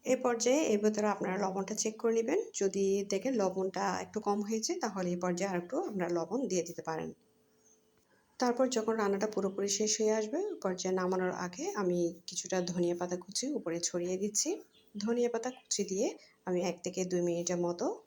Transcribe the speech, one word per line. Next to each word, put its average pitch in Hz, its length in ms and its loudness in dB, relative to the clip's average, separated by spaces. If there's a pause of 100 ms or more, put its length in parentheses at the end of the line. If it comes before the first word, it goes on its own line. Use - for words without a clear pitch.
এই 254 200 4
পর্যায়ে 240 360 4 (100)
এর 214 100 4
ভেতরে 214 260 4
আপনারা 185 360 2
লবণটা 190 380 -2
চেক 220 200 0
করে 226 140 4
নেবেন। 233 240 4 (200)
যদি 196 260 2 (240)
দেখেন 208 320 2
লবণটা 190 440 0 (160)
একটু 185 260 -4
কম 202 200 2
হয়েছে, 226 240 -2 (120)
তাহলে 190 260 -2
এই 175 120 0
পর্যায়ে 180 300 0
আর 180 80 0
একটু 175 160 -6 (140)
আপনারা 180 280 -2
লবণ 175 300 -2
দিয়ে 180 200 0
দিতে 170 220 -10
পারেন। 160 200 -4 (1300)
তারপর 247 260 4 (100)
যখন 220 260 0
রান্নাটা 196 340 2
পুরোপুরি 196 420 -2
শেষ 214 200 2
হয়ে 214 220 4
আসবে, 220 180 -2 (120)
ওই 349 120 -6
পর্যায়ে 185 380 -2
নামানোর 185 340 0 (120)
আগে 190 200 -6 (160)
আমি 180 180 2 (260)
কিছুটা - 320 -4 (140)
ধনিয়া 175 260 0
পাতা 180 200 -4
কুচি 190 280 -6 (120)
উপরে 170 220 -4
ছড়িয়ে 175 380 -2
দিচ্ছি। 208 320 0 (460)
ধনিয়া 233 340 0
পাতা 233 280 -2
কুচি - 320 -4
দিয়ে 196 180 2 (380)
আমি 180 140 2 (100)
এক 175 140 -4
থেকে 180 220 -4
দুই 175 160 0
মিনিটের 175 440 0
মতো 175 200 -2 (220)